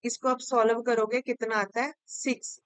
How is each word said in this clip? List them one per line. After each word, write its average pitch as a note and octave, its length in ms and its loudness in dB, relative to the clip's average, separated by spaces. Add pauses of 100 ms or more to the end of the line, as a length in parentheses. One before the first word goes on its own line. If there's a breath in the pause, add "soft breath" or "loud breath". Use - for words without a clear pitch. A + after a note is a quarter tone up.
इसको A#3+ 260 -2
आप B3+ 100 0
solve A#3 420 2
करोगे A#3 400 2
कितना A#3 340 -2
आता G#3 260 0
है, D4 120 -2 (120)
सिक्स। - 600 -6